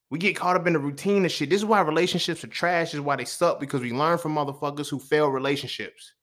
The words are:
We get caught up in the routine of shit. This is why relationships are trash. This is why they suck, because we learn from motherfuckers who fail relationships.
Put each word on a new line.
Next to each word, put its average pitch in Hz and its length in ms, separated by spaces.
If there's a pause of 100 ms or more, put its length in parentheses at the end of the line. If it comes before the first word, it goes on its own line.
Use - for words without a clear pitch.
We 170 100
get 190 160
caught 180 200
up 175 120
in 170 60
the 156 60
routine 180 460
of 156 60
shit. 143 180
This 196 120
is 214 40
why 214 160
relationships 170 640
are 120 40
trash. 170 400
This - 80
is 147 60
why 143 160
they 123 80
suck, - 340
because 139 220
we 123 100
learn 156 260
from 160 180
motherfuckers 143 540
who 139 100
fail 151 300
relationships. 135 920